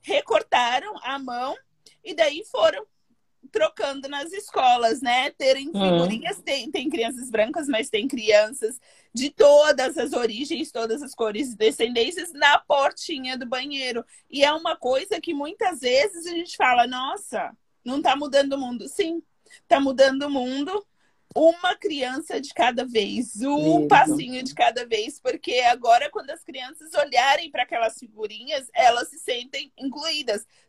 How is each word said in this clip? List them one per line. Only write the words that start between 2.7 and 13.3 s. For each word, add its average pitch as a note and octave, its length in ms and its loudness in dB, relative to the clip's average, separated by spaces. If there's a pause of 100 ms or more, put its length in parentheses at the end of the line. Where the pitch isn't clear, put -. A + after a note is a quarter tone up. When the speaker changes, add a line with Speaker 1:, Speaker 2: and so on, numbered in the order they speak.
Speaker 1:
trocando C4+ 580 -4
nas C#4+ 240 -8
escolas, B3 680 0
né? B3+ 300 0
Terem C4+ 440 0
Speaker 2:
Hum. G3+ 60 -2
Speaker 1:
figurinhas, F#3+ 600 0
tem, C#4 300 -4
tem C#4+ 180 -4
crianças C4 420 -4
brancas, A3+ 380 -2
mas A#3+ 220 -2
tem G#3+ 160 -2
crianças G#3+ 720 2 (340)
de C4 180 -4
todas C#4+ 680 6
as B3+ 140 -4
origens, B3+ 580 -4
todas A#3 320 -4
as C4+ 120 -14
cores A#3 380 -4
e G3+ 40 -14
descendências A#3+ 760 0
na C#4+ 260 4
portinha C#4 760 -2